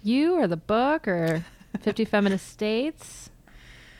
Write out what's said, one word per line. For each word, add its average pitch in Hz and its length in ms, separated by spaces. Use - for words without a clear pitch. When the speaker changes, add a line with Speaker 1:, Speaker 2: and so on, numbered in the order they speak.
Speaker 1:
you 277 300
or 294 120
the 170 100
book 247 520
or 165 360
Speaker 2:
<laughs> - 180
Speaker 1:
fifty 214 240
Feminist 202 440
States? - 840